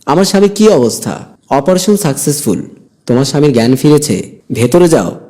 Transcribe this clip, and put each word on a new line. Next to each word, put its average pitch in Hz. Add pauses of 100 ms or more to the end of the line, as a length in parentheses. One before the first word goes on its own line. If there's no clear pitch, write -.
আমার 165
স্বামীর 196
কি 214
অবস্থা?" 120 (320)
"অপারেশন 180
সাকসেসফুল, 139 (440)
তোমার 123
স্বামীর 147
জ্ঞান 120
ফিরেছে। 147 (120)
ভেতরে 123
যাও, 135